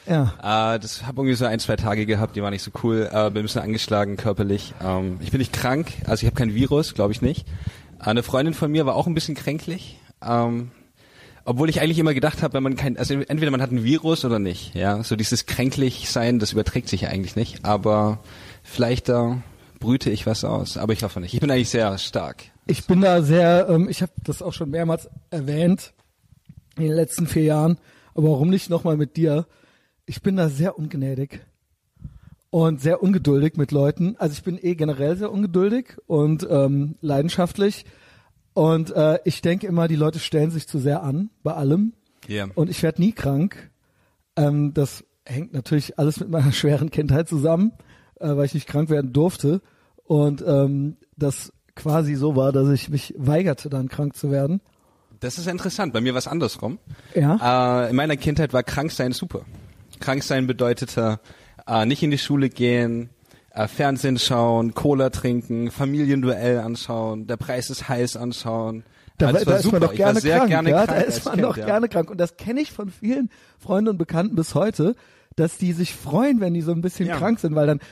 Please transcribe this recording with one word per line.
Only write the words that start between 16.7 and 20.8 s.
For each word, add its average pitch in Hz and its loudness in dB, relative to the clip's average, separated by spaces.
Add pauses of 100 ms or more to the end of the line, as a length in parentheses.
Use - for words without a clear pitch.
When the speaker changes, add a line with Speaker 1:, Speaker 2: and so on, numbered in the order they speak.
Speaker 2:
sich 95 -2
ja - -4
eigentlich 95 -6
nicht. - -4
Aber 107 2 (440)
vielleicht, 123 -2
äh, 120 2 (440)
brüte 123 0
ich 107 -2
was 110 -2
aus. 104 -4
Aber 107 -2